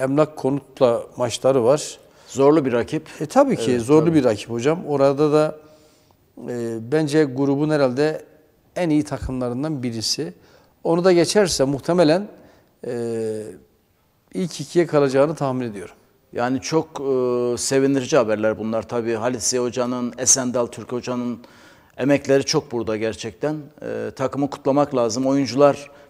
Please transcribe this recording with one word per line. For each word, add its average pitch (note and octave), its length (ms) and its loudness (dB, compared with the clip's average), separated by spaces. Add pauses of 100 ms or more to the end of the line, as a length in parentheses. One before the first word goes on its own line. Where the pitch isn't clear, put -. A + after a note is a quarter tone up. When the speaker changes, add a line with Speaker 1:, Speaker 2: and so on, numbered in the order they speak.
Speaker 1:
Emlak D3 340 2
Konut'la C3+ 680 0 (140)
maçları B2 460 0
var. D3 360 0 (280)
Speaker 2:
Zorlu C#3+ 380 4
bir B2 80 -2
rakip. B2 340 -2 (120)
Speaker 1:
E, D#3 60 -6
tabii C4 320 2
ki B2 140 0
Speaker 2:
Evet, A#2+ 100 0
Speaker 1:
zorlu D3+ 240 4
Speaker 2:
tabii. E3 140 2
Speaker 1:
bir B2+ 40 0
rakip A2 260 0
hocam. C3+ 380 -2
Orada C#3+ 460 2
da, D3+ 220 2 (960)
e, A#2 280 -6 (140)
bence D#3 320 2
grubun C#3 460 0
herhalde D3 560 0 (500)
en F3 140 -2
iyi D3+ 140 2
takımlarından C3 800 -6
birisi. B2 500 -6 (500)
Onu E3+ 200 2
da F#3+ 80 6
geçerse F3 520 4
muhtemelen, E3 640 2 (600)
e, A2+ 560 -4 (880)
ilk - 280 -4
ikiye E3+ 260 0
kalacağını C#3+ 480 2
tahmin B2+ 360 -4
ediyorum. F#2 240 -14 (380)
Speaker 2:
Yani B2 280 -2
çok, D#3+ 260 -2
e, B2 680 -2
sevindirici C3+ 600 2
haberler A2 420 2
bunlar. A2 280 -4
Tabii A#2 260 -2
Halit A#2 280 -2
Ziya B2 220 0
Hoca'nın, B2 540 -4
Esendal B2 500 0
Türk A2 240 -12
Hoca'nın B2 480 -6 (580)
emekleri C3+ 460 2
çok - 280 -2
burada A2+ 260 -4
gerçekten. A2+ 580 -6 (260)
E, A2 340 -8
takımı C3+ 340 -2
kutlamak C#3 460 0
lazım. A#2+ 320 0
Oyuncular C#3 640 2 (180)